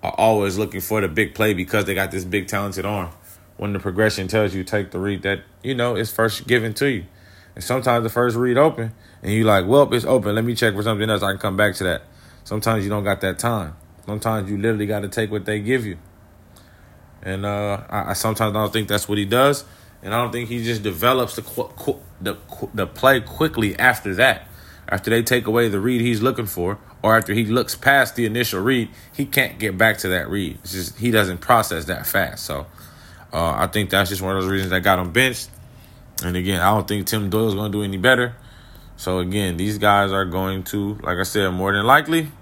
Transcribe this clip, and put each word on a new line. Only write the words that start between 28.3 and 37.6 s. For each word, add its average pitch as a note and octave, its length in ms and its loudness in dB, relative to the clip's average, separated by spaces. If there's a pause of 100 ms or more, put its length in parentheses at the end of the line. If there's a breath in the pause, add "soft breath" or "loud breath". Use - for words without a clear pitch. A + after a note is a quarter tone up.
read, A#2 280 2 (240 loud breath)
he C#3 120 -2
can't - 340 -4
get G2 180 -4
back A2 220 4
to G2 100 -4
that F2+ 200 -2
read. F#2+ 320 -4
It's - 120 -12
just, F#2 240 -8
he A#2 120 0
doesn't G2+ 280 2
process F2+ 480 2
that F2 200 -6
fast. - 380 -2
So, C#2+ 220 -8 (680 loud breath)
uh, E2 240 0
I D#2+ 120 0
think G2+ 240 -2
that's F#2+ 180 2
just F#2+ 120 -6
one F#2+ 140 -2
of F#2+ 80 -2
those F#2+ 80 0
reasons F#2+ 200 -2
that F#2 120 0
got F#2+ 160 4
him F2+ 120 -4
benched. B2 380 0 (760 loud breath)
And F2 100 -2
again, F2+ 240 0
I F#2 120 4
don't G#2 140 2
think G2+ 220 -2
Tim G#2 220 -2
Doyle's G#2+ 260 2
gonna G#2 160 -4